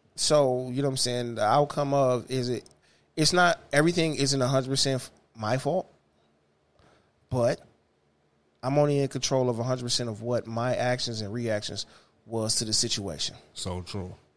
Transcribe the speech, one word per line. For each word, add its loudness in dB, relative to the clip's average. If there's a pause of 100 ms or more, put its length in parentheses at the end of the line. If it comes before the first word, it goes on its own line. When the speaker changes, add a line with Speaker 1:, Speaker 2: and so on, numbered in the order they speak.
(140)
Speaker 1:
So, 2
you -2
know 2
what -4
I'm -4
saying? -2
The 0
outcome 2
of, 2
is -4
it, -4 (500)
it's 2
not, 4 (140)
everything 2
isn't 0
a 2
hundred 0
percent 0 (280)
my -2
fault, -2 (1400)
but 2 (1040)
I'm 2
only 4
in 0
control 0
of -2
a -2
hundred -2
percent -2
of -8
what -2
my -2
actions -2
and -6
reactions -4 (400)
was -2
to -2
the -4
situation. -4 (180)
Speaker 2:
So -8
true. -10 (200)